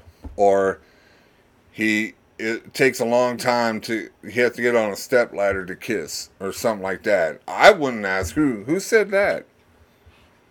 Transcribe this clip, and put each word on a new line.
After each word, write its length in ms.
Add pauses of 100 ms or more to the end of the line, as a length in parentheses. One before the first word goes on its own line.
(360)
or 420 (960)
he, 400 (260)
it 360
takes 260
a 60
long 320
time 420
to, 300 (120)
he 180
has 120
to 100
get 140
on 140
a 60
step 360
ladder 320
to 100
kiss 540 (100)
or 140
something 300
like 220
that. 440
I 220
wouldn't 340
ask 300
who, 300
who 140
said 340
that. 340 (1040)